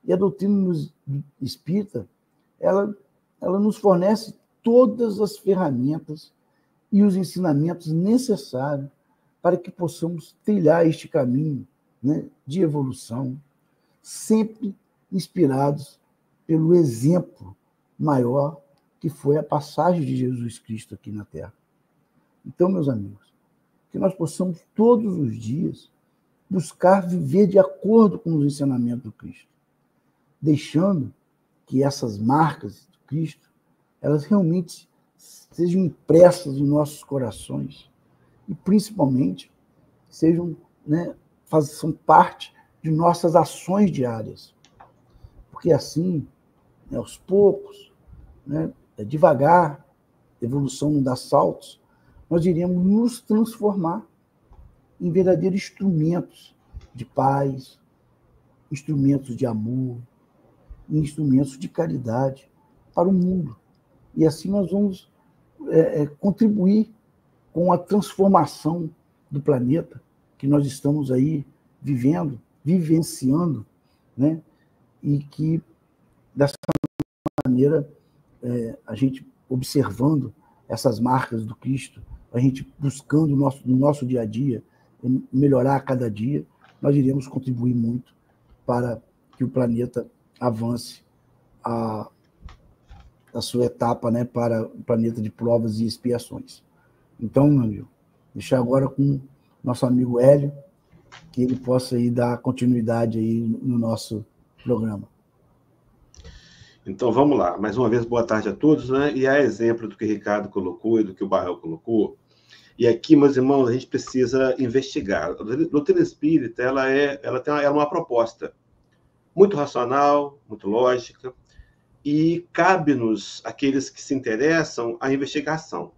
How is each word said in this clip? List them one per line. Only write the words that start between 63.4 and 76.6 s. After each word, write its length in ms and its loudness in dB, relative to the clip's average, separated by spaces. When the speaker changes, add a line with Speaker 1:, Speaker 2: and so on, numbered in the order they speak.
Speaker 1:
E 120 4
assim 240 -2
nós 200 -2
vamos, 400 -2
é, 340 4
é, 40 0
contribuir 840 2
com 200 2
a 60 2
transformação 1120 0
do 100 -6
planeta 600 -2
que 100 -8
nós 200 2
estamos 440 -4
aí 360 0
vivendo, 600 -2
vivenciando, 1000 0
né? 260 0
E 160 0
que, 440 -4
dessa 200 2